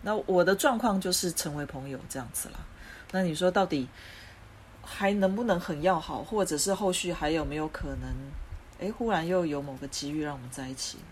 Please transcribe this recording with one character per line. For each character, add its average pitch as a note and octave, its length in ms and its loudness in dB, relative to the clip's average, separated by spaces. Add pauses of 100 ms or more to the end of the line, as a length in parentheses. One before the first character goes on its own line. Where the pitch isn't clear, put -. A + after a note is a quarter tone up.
那 G#3 120 0
我 F#3 300 4
的 F#3 100 8
状 A#3+ 240 6
况 G#3 220 4
就 F3+ 100 0
是 F3+ 220 2
成 D3 240 -2
为 C#3+ 100 -4
朋 C#3 220 -10
友 C3 100 -8 (100)
这 - 80 -8
样 B2+ 160 -6
子 - 180 -8
啦。 - 100 -12 (500)
那 F#3 140 2
你 E3 100 0
说 F3+ 160 4
到 F#3+ 140 4
底 C#3 240 0 (920)
还 G3+ 320 0
能 F#3+ 200 4
不 A3+ 80 0
能 G3 160 4
很 D#3 240 -4
要 F3+ 160 6
好， C#3+ 240 -4
或 G#3 220 0
者 D#3 140 0
是 G3 160 2
后 F#3+ 180 2
续 F3 200 -2
还 D#3 180 0
有 D#3+ 120 2
没 C#3+ 140 -4
有 D#3 120 -2
可 C#3+ 340 -6
能， C3 80 -6 (720)
诶， F#3 100 -2
忽 A#3 180 -2
然 E3 180 2
又 F3+ 200 4
有 C#3+ 160 -2
某 C#3 140 -8
个 C#3 120 -8
机 C#3+ 240 -6
遇 D#3 100 -2
让 D3 120 -4
我 C3+ 40 -10
们 B2 120 -12
在 C3 180 -8
一 C3 60 -8
起？ - 240 -8 (140)